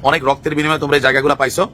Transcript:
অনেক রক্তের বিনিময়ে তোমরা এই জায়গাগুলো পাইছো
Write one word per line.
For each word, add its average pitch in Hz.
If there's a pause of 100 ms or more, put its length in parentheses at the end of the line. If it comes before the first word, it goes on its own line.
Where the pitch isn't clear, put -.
অনেক 139
রক্তের 139
বিনিময়ে 151
তোমরা 143
এই 135
জায়গাগুলো 135
পাইছো 131